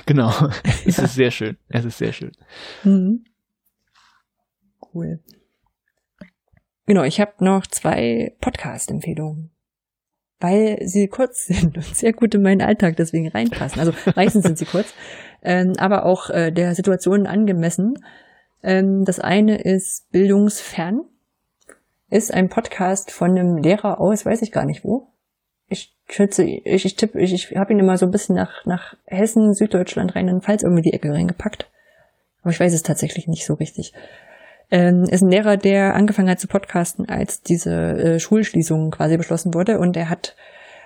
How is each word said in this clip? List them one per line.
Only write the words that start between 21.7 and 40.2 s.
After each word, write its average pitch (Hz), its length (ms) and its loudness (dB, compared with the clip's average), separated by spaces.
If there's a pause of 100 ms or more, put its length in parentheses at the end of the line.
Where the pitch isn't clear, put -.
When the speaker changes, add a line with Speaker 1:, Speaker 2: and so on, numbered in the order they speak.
Speaker 2:
ist 208 240 0
ein 185 160 0
Podcast 190 600 -4
von 175 200 0
einem 180 260 2
Lehrer 185 440 0
aus, 208 240 0
weiß 226 160 0
ich - 100 -4
gar - 140 -2
nicht 147 180 -6
wo. 226 240 -4 (640)
Ich - 260 -12 (140)
schätze, 202 340 0
ich, - 420 0
ich 190 120 -2
tippe, - 240 0
ich, 185 120 2
ich - 220 -6
hab 190 140 0
ihn 208 100 4
immer 190 180 4
so 185 80 2
ein 180 60 0
bisschen 202 240 0
nach, - 300 -6
nach - 300 -6 (100)
Hessen, 214 480 2
Süddeutschland, 196 600 0
Rheinland-Pfalz 185 480 0
irgendwie 175 180 4
die 160 120 2
Ecke 151 200 -4
reingepackt. 175 560 -4 (720)
Aber 175 100 -2
ich 165 80 -4
weiß 175 140 2
es 160 100 -4
tatsächlich - 440 -4
nicht 165 180 -6
so 156 80 -2
richtig. - 400 -8 (760)
Ähm, 180 340 4
ist 185 180 2
ein 190 80 6
Lehrer, 208 280 4
der 196 380 2
angefangen 202 340 2
hat 180 100 0
zu 190 80 -10
podcasten, 185 600 -4
als - 340 -6
diese, 170 300 -2
äh, 165 480 0
Schulschließung 165 720 0
quasi 156 260 0
beschlossen 165 360 -4
wurde. 190 260 0
Und 175 160 2
er 165 140 -4
hat, - 260 -8 (500)